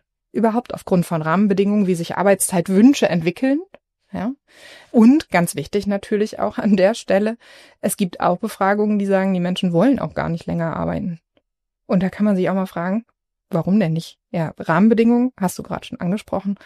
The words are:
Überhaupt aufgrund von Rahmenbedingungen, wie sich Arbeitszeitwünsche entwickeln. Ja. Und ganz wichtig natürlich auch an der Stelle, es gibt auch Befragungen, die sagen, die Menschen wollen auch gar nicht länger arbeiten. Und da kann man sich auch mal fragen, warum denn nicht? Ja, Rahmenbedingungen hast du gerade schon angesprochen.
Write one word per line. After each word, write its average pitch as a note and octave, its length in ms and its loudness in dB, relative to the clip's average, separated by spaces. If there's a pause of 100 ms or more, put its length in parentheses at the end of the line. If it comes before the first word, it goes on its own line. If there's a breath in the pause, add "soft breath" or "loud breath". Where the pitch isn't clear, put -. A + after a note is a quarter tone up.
(320)
Überhaupt A3 420 -2
aufgrund F3+ 320 0
von E3 160 -4
Rahmenbedingungen, G3 640 0
wie F#3 80 0
sich E3+ 220 -8
Arbeitszeitwünsche F#3+ 920 4
entwickeln. F3+ 540 0 (500)
Ja. G3 200 -6 (600 loud breath)
Und B3+ 380 6
ganz F3 260 0
wichtig G3 300 -4
natürlich G3+ 540 -4
auch G3+ 180 -6
an G#3 180 2
der G3 200 4
Stelle, G#3 420 -2 (420 loud breath)
es - 160 -4
gibt - 260 -4
auch F3+ 160 0
Befragungen, G#3 600 0
die G3+ 80 -2
sagen, F#3+ 300 0
die F3+ 40 0
Menschen F3+ 320 -2
wollen G#3+ 280 2
auch - 160 -6
gar D#3 140 -4
nicht E3+ 180 -6
länger E3+ 280 -4
arbeiten. E3 440 -6 (680)
Und F#3+ 160 0
da F#3+ 80 -2
kann G#3 160 -4
man G#3 100 2
sich F#3 140 -2
auch F#3 60 -2
mal F#3+ 100 -2
fragen, F#3 400 -6 (440)
warum F3 300 0
denn E3 140 0
nicht? - 260 -8 (120)
Ja, D#3+ 260 -4
Rahmenbedingungen A#3 800 2
hast F#3 180 -4
du - 60 -10
gerade - 220 -10
schon - 140 -14
angesprochen. G3 560 -6 (100)